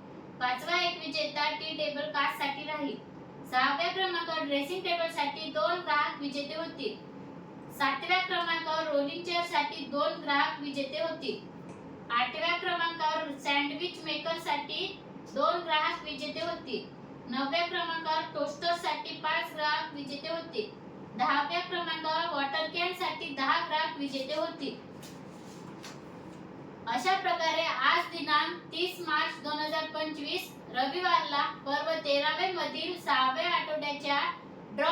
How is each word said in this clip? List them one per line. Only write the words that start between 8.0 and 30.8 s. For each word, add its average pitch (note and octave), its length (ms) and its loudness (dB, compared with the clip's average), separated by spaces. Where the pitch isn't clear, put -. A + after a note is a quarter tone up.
क्रमांकावर E4 760 2
रोलिंग C#4+ 320 2
चेअर F4 180 2
साठी D4 420 0
दोन D4 380 0
ग्राहक C#4+ 380 4
विजेते C#4 420 -2
होतील, D#4+ 360 -2
आठव्या D#4 460 2
क्रमांकावर D#4+ 840 0
सँडविच C#4+ 640 0
मेकर D#4+ 340 -2
साठी - 640 -2
दोन E4 280 4
ग्राहक D#4+ 420 2
विजेते D4+ 360 -6
होतील, C4+ 460 -4
नवव्या C#4 360 2
क्रमांकावर D#4+ 560 0
टोस्टर D4+ 420 0
साठी D4+ 400 -2
पाच D#4+ 380 0
ग्राहक D4+ 400 0
विजेते C#4+ 340 -6
होतील, E4 420 -4
दहाव्या D4 420 4
क्रमांकावर E4+ 760 0
वॉटर C#4+ 320 0
कॅन F4 260 0
साठी D#4+ 420 -4
दहा D4 320 2
ग्राहक D#4 320 2
विजेते C#4 360 -2
होतील. - 600 -4
अशा - 320 4
प्रकारे E4 440 4
आज D#4 480 4
दिनांक D#4 460 2
तीस F4+ 280 0
मार्च D#4 420 2
दोन D4 160 -2
हजार D#4 260 0
पंचवीस, D#4 640 -2
रविवारला D4+ 680 4